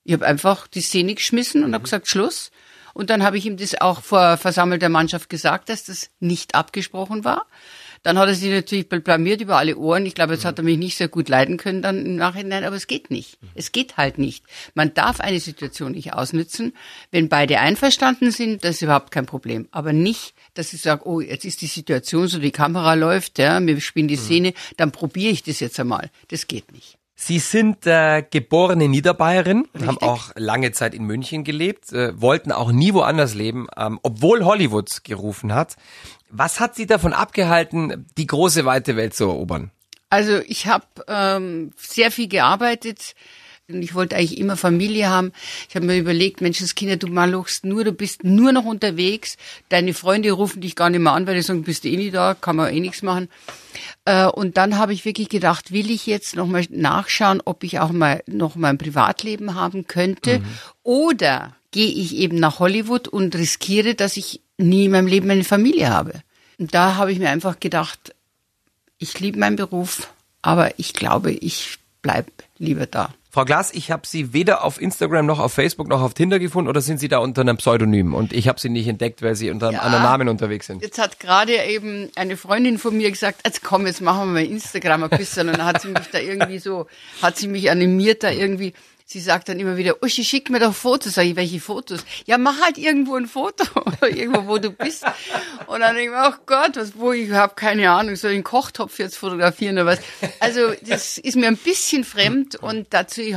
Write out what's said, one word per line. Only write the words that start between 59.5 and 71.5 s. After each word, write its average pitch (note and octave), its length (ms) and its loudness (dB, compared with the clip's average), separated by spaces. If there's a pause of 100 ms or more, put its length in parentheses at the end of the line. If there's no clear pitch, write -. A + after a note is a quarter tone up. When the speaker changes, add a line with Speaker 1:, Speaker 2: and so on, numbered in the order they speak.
Speaker 1:
haben F3+ 320 -6
könnte F#3+ 520 0
Speaker 2:
Mhm. G2 40 -6 (400)
Speaker 1:
oder A3+ 720 2 (180)
gehe G#3+ 200 2
ich E3+ 240 -4
eben E3+ 240 0
nach D#3 200 2
Hollywood A3 500 0
und F#3 260 -2
riskiere, G3+ 600 0
dass G3+ 220 -2
ich - 240 -12 (160)
nie F#3+ 280 6
in F#3+ 60 4
meinem F#3 160 6
Leben F#3+ 220 4
eine F#3+ 140 4
Familie G#3+ 460 4
habe. F2 240 2 (440)
Und E3 160 -6
da F3+ 220 4
hab F#3+ 140 0
ich F#3 100 -2
mir F3+ 100 0
einfach E3+ 300 -2
gedacht, - 560 -6 (840)
„Ich - 220 -10
liebe G3+ 200 -2
meinen G#3 180 2
Beruf, F3+ 520 -4 (320)
aber E3 380 2
ich - 140 -6
glaube, - 380 0
ich - 460 -8 (240)